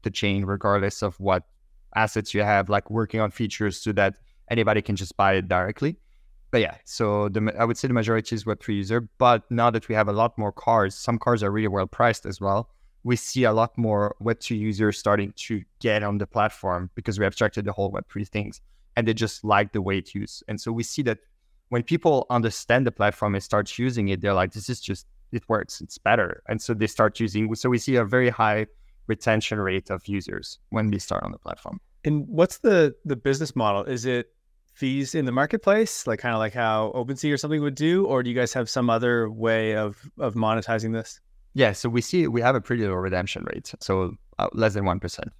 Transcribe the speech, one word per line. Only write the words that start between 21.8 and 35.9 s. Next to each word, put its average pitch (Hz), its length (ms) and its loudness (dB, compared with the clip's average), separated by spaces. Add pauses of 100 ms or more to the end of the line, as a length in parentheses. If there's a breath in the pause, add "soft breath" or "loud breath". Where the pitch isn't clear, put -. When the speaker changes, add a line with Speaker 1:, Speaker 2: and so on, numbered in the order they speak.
Speaker 1:
people 156 480 2
understand 120 540 2
the 117 60 0
platform 104 440 0
and 98 80 -4
start 104 360 -2
using 120 300 0
it, 95 100 -2
they're 101 140 0
like, 92 180 2
"This 104 160 -10
is 123 140 -6
just, - 240 -8 (260)
it 120 160 -6
works, - 320 -2
it's - 180 -16
better." 98 520 0
And 107 120 -4
so 120 120 -4
they 107 140 0
start 107 320 0
using, 110 360 -2
so 127 140 -2
we 123 80 2
see 131 180 0
a 120 80 4
very 123 260 2
high 110 360 0 (400)
retention 110 540 0
rate 95 300 -2
of - 180 -6
users - 520 -6 (100)
when 107 220 0
they 101 80 -2
start 50 240 -6
on 50 80 -8
the - 60 -14
platform. - 420 -12 (240)
Speaker 2:
And 151 240 0
what's 165 320 2
the, 175 360 4 (100)
the 143 100 -2
business 139 400 -2
model? 104 280 2
Is 123 220 -6
it 123 280 -2 (420)
fees 135 400 -4
in 151 100 0
the 123 60 -2
marketplace, 202 760 0